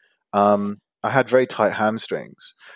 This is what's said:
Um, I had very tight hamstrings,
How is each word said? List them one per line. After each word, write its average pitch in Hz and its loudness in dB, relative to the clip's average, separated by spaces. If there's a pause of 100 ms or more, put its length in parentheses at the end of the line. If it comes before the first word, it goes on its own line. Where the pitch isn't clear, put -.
(320)
Um, 101 2 (240)
I 110 -2
had 127 2
very 127 4
tight 104 0
hamstrings, 107 -6 (220)